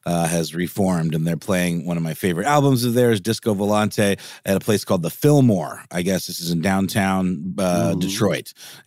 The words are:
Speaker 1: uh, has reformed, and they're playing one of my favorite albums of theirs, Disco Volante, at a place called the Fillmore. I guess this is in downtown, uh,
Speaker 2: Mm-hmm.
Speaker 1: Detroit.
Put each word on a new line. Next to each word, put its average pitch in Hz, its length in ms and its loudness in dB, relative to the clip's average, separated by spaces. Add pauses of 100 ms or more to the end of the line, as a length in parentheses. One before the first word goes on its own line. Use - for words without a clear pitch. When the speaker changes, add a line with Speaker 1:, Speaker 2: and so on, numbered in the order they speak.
Speaker 1:
uh, 85 180 0
has 82 300 -2
reformed, 87 580 -2
and 80 140 -2
they're 82 100 -2
playing 87 480 -2
one 87 120 -2
of 82 60 -2
my 80 120 -4
favorite 95 320 -2
albums 139 360 4
of 117 120 0
theirs, 117 260 4
Disco 113 320 -2
Volante, 101 640 0 (300)
at 98 100 2
a - 20 0
place 104 240 0
called 90 200 0
the 85 80 -4
Fillmore. 123 800 2
I 90 100 -4
guess 90 240 0
this - 140 -10
is 85 100 -6
in 85 120 0
downtown, 95 960 0
uh, 87 320 2
Speaker 2:
Mm-hmm. 90 80 -2
Speaker 1:
Detroit. 95 540 -2 (340)